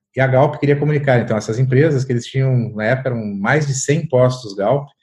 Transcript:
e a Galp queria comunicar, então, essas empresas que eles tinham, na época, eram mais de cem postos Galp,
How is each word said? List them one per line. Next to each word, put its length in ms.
e 60
a 60
Galp 320
queria 160
comunicar, 440
então, 160
essas 220
empresas 480
que 80
eles 140
tinham, 480
na 80
época, 260
eram 160
mais 400
de 80
cem 340
postos 480
Galp, 320